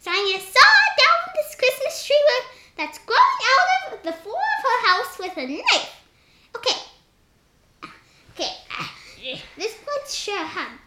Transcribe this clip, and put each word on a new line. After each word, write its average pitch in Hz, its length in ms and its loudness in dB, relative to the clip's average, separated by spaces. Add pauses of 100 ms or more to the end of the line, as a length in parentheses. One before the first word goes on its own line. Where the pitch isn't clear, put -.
So - 100 -10
I'm 381 160 -2
gonna 381 140 -2
saw 523 300 6 (280)
down 679 360 4
this 622 200 -4
Christmas 539 520 -2
tree 587 220 4
with, 508 180 2 (300)
that's 302 220 -8
growing - 440 2 (100)
out 740 420 2
of - 80 -16
the 320 100 -6
floor 480 280 -8 (180)
of - 60 -8
her 480 240 0
house 370 300 0
with 370 180 -8
a 277 100 -6
knife. 277 440 0 (640)
Okay. - 220 -2 (1600)
Okay. - 1040 -12 (160)
This 440 180 -8
one 571 340 -8
sure 392 360 -6
had 311 260 -8 (160)